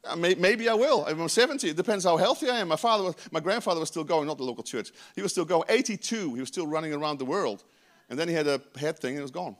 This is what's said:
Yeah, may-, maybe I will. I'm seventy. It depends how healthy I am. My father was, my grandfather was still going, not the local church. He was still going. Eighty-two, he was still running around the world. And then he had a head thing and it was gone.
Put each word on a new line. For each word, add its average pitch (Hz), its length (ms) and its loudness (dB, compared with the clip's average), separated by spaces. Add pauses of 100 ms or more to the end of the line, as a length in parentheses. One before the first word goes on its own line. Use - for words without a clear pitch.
Yeah, 120 120 -8
may-, 170 200 2
maybe 214 340 2
I 226 60 4
will. 233 300 4
I'm 160 240 -2
seventy. 254 400 2
It 156 80 -4
depends 185 280 0
how 170 120 6
healthy 247 320 2
I 240 120 0
am. 185 80 -2
My 156 80 2
father 220 280 2
was, 180 120 -4 (140)
my 160 100 -2
grandfather 185 400 0
was 156 100 -4
still 160 140 -4
going, 151 220 2
not 147 120 -4
the 135 60 -6
local 117 200 -6
church. - 280 -6 (220)
He 185 60 -8
was 196 120 -2
still 175 120 0
going. 160 240 2
Eighty-two, 220 680 0
he 123 60 -6
was 127 80 -6
still 175 180 -6
running 156 280 -2
around 147 240 -4
the 131 80 -6
world. 135 380 -2 (440)
And 123 100 -8
then 170 100 -2
he 170 60 0
had 156 120 2
a 139 160 0 (160)
head 151 200 -4
thing 127 120 -4
and 139 80 -6
it 143 40 -8
was 135 80 -10
gone. 156 300 -8